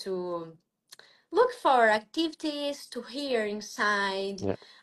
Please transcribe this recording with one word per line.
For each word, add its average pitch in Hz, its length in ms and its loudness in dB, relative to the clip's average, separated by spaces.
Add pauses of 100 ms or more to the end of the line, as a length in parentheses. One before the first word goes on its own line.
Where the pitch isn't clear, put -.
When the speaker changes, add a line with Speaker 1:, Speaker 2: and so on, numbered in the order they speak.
Speaker 1:
to 175 520 -6 (760)
look 480 220 4
for 247 360 6
activities 294 960 -2
to 247 160 -10
hear 240 420 -2
inside. 202 960 -2
Speaker 2:
Yeah. 196 140 -2 (280)